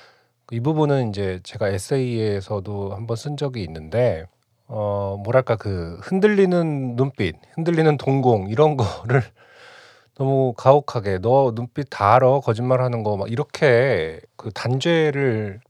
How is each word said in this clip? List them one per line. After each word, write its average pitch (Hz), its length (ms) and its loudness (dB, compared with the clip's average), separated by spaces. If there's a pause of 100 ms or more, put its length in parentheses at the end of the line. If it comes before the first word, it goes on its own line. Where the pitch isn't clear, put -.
(520)
이 117 80 -6
부분은 143 500 0
이제 98 340 -4
제가 104 260 -4
에세이에서도 101 1300 -4
한번 117 220 -6
쓴 147 200 -8
적이 131 260 -6
있는데, 80 600 -2 (420)
어, 101 560 -4
뭐랄까, 117 340 2
그 87 440 -6
흔들리는 180 960 2
눈빛, 120 400 -2 (200)
흔들리는 160 420 2
동공, 123 520 2
이런 139 280 4
<laughs> - 0 -
거를 117 460 0 (920)
너무 135 420 0
가혹하게 117 640 2
"너 123 340 2
눈빛 123 340 -8
다 104 260 4
알아, 127 260 4
거짓말하는 123 640 0
거." 104 140 -2
막 98 140 -6
이렇게 117 880 2 (160)
그 113 160 -10
단죄를 131 1200 0